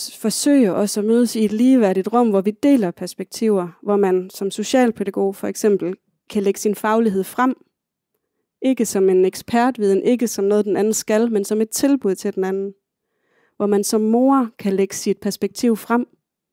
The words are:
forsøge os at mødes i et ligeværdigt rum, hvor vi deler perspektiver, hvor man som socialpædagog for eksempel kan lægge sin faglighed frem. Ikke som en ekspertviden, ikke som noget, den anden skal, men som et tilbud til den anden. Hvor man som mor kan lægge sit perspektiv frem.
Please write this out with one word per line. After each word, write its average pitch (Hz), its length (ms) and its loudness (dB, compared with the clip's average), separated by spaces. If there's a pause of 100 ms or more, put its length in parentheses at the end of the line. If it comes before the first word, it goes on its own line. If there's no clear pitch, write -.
(180)
forsøge 240 540 2
os 208 260 -2
at 202 60 -2
mødes 233 320 2
i 220 80 2
et 202 80 0
ligeværdigt 214 600 2
rum, 240 180 2
hvor 196 100 2
vi 196 100 -2
deler 254 400 2
perspektiver, 190 800 -4 (140)
hvor 202 140 0
man 185 340 0
som 196 200 -8
socialpædagog 202 880 -2
for - 100 -10
eksempel 196 500 0 (340)
kan 208 120 -2
lægge 196 180 -2
sin 208 140 -2
faglighed 214 500 0
frem. 254 320 -2 (1040)
Ikke 254 240 0
som 190 220 0
en 185 160 4
ekspertviden, 214 800 0
ikke 240 260 0
som - 160 -4
noget, 208 200 2
den 202 120 -2
anden 214 160 0
skal, 226 400 -2
men 202 120 0
som 214 160 -2
et 220 100 -2
tilbud 269 440 0
til 196 200 -6
den 190 100 -2
anden. 196 300 -6 (840)
Hvor 208 100 -2
man 202 180 0
som 220 160 -2
mor 247 480 2 (100)
kan 196 140 -2
lægge 190 220 -2
sit - 240 -4
perspektiv 208 580 -2
frem. 240 320 -2 (440)